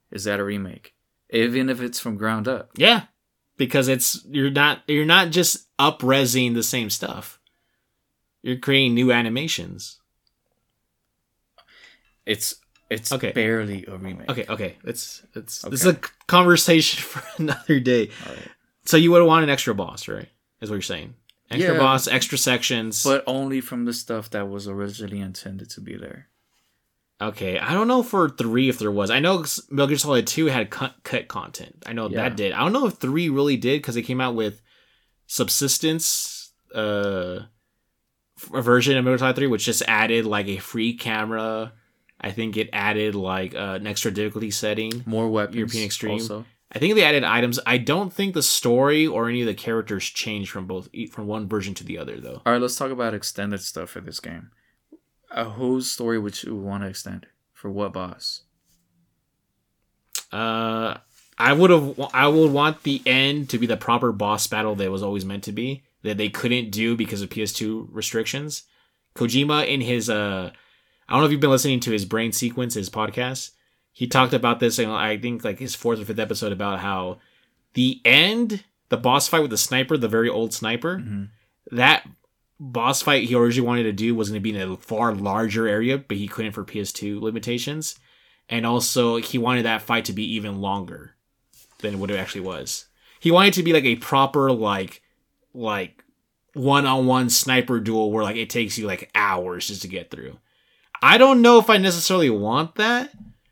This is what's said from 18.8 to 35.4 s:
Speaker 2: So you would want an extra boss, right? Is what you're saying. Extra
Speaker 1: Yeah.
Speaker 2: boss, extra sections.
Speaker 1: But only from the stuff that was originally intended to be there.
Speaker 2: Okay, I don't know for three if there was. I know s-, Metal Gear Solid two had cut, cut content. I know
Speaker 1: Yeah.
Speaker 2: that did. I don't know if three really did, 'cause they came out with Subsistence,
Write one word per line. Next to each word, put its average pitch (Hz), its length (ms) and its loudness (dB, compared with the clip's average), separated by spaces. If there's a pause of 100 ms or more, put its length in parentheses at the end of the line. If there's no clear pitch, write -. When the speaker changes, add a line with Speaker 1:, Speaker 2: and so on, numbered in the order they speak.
Speaker 2:
So 165 120 6
you 170 140 8
would 175 140 10
want 160 180 6
an 147 60 2
extra 131 240 0
boss, 98 340 -8
right? - 220 -10 (320)
Is 107 80 -10
what 107 60 -4
you're 95 80 -4
saying. 90 320 -10 (340)
Extra 165 240 2
Speaker 1:
Yeah. 160 60 2
Speaker 2:
boss, 131 280 4
extra 131 300 0
sections. 117 640 0
Speaker 1:
But 135 220 2
only 135 360 -2
from 120 240 -6
the 120 80 -2
stuff 113 380 -8
that 101 180 -6
was 101 180 -10
originally 101 520 -8
intended 95 520 -12
to - 100 -16
be - 140 -14
there. - 340 -16 (920)
Speaker 2:
Okay, 104 360 -4
I - 160 -2
don't 208 140 2
know 247 160 4
for 196 260 2
three 123 380 0
if 123 100 0
there 107 140 -2
was. 101 180 0
I 127 120 2
know 180 220 2
s-, - 180 -6 (100)
Metal 139 160 2
Gear 147 100 0
Solid 131 300 2
two 160 200 0
had 123 220 0
cut, - 340 -8
cut - 260 -6
content. - 560 -12
I 117 80 -10
know 113 160 -4
Speaker 1:
Yeah. 107 140 -2
Speaker 2:
that 120 120 -4
did. 98 160 -2
I - 80 -4
don't 160 140 2
know 269 140 2
if 190 80 -2
three 156 340 0
really 143 260 2
did, 123 280 0
'cause 117 120 -6
they 120 60 -2
came 127 180 -4
out 127 160 -2
with 107 260 -4 (680)
Subsistence, - 1200 -2 (220)